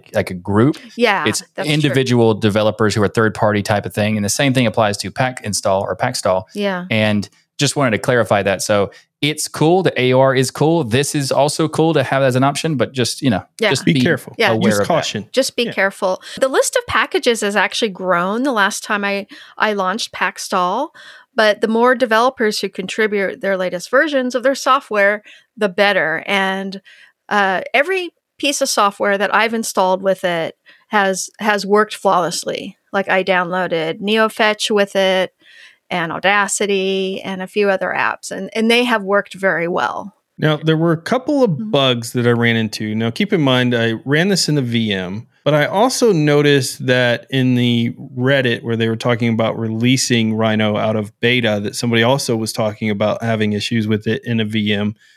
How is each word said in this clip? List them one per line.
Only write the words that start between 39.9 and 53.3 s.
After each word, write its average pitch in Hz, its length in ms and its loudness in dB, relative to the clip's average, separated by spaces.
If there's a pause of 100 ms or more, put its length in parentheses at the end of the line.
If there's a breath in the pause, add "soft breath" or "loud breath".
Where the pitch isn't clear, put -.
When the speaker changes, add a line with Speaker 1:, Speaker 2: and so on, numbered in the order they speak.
Speaker 3:
Now, 151 220 0
there 156 200 2
were 165 140 2
a 160 100 0
couple 262 420 0
of 214 80 2
Speaker 2:
Mm-hmm. 117 180 -4
Speaker 3:
bugs 127 440 0
that 120 120 0
I 120 60 6
ran 117 240 2
into. 107 400 -2
Now, 113 160 0
keep 202 200 -2
in 190 100 2
mind, 127 340 2
I 113 180 0 (100)
ran 156 260 2
this 185 200 0
in 151 60 2
the 139 80 0
V 117 280 -2
M, 95 360 -6 (160)
but 143 100 2
I 147 140 2
also 233 440 2
noticed 147 760 2
that 123 420 0
in 127 240 2
the 120 380 2 (260)
Reddit 127 460 0
where 117 120 -2
they 113 140 0
were 113 60 0
talking 120 360 0
about 110 280 -2
releasing 113 760 0
Rhino 110 420 0
out 110 200 0
of 104 240 -6
beta, 117 420 2
that 104 140 -6
somebody 117 260 2
also 127 340 2
was 110 160 -4
talking 107 380 -2
about 104 320 0
having 107 320 0